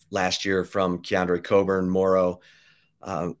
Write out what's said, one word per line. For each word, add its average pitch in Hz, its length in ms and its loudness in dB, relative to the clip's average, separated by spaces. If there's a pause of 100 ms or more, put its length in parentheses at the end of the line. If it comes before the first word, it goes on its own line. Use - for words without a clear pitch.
(100)
last 92 340 -2
year 95 200 0
from 90 340 -2
Keandre 90 460 -2
Coburn, 95 440 2
Moro, 92 520 2 (600)
um, 87 380 -6